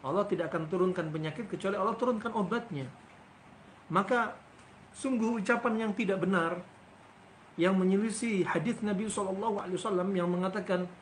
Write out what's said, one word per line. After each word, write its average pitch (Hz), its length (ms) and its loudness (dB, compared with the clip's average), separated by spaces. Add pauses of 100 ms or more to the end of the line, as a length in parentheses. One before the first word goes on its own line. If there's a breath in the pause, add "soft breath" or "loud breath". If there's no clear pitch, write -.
Allah 185 160 2
tidak 175 320 -2
akan 160 160 -2
turunkan 180 400 2
penyakit 156 400 -6
kecuali 196 240 -2
Allah 208 240 0
turunkan 233 320 0
obatnya. 202 560 -2 (1040)
Maka 208 480 2 (560)
sungguh 233 480 0
ucapan 226 400 2
yang 214 80 0
tidak 190 320 0
benar, 175 400 0 (960)
yang 185 160 6
menyelisih 196 720 2
hadis 175 320 0
Nabi 208 320 -2
sallallahu 202 480 -2
alaihi 180 160 -4
wasallam 190 400 0
yang 175 160 2
mengatakan 185 560 0 (140)